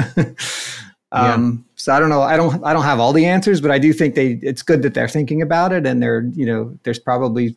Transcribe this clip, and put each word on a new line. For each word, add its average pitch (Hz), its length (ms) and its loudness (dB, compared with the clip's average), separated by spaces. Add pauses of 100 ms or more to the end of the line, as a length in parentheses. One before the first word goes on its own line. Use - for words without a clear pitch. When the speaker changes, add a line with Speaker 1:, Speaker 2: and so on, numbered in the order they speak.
(160)
Speaker 1:
<laughs> 156 200 -2 (800)
Speaker 2:
Yeah. 123 200 2
Speaker 1:
Um, 120 320 -2 (100)
so - 160 -4
I 139 80 4
don't 156 80 4
know. 147 140 2
I 160 160 2
don't, 165 260 0
I 147 80 0
don't 156 140 2
have 135 160 2
all 123 100 4
the 160 140 4
answers, 190 340 2
but 143 100 0
I 139 100 2
do 151 120 4
think 151 240 0
they, 127 260 0
it's 135 200 -6
good 156 220 2
that 135 100 -2
they're 120 160 -2
thinking 151 320 -2
about 170 320 0
it. 165 120 -2
And 127 160 0
they're, 117 200 0 (120)
you 135 120 -4
know, 117 380 -4
there's 117 160 -6
probably 123 580 -2